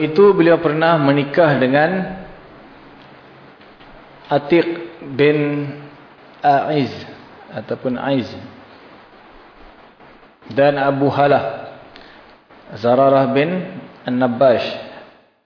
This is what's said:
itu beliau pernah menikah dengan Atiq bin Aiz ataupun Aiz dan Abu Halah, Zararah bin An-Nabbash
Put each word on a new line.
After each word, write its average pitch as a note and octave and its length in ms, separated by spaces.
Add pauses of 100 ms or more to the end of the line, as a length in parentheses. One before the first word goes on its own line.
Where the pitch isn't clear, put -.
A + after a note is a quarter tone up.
itu F#3+ 320
beliau E3 240
pernah D#3+ 400
menikah C#3+ 560
dengan D3+ 560 (2250)
Atiq E3 560 (320)
bin D3 480 (800)
Aiz C#3 480 (560)
ataupun A#2+ 480
Aiz B2 320 (2250)
dan C#3 240
Abu C#3 320
Halah, C#3 580 (1080)
Zararah C3 560
bin E3+ 320 (400)
An-Nabbash B2 640 (760)